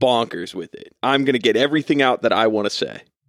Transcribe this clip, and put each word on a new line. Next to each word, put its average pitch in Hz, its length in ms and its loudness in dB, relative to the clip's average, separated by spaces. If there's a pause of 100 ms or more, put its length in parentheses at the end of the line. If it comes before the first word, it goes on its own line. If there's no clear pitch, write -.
bonkers 117 520 0
with 85 220 -12
it. - 280 -20
I'm 135 220 0
gonna 131 140 2
get 110 180 2
everything 143 440 0
out 127 200 0
that 113 100 0
I 110 160 2
wanna 104 220 0
say. - 320 -8 (280)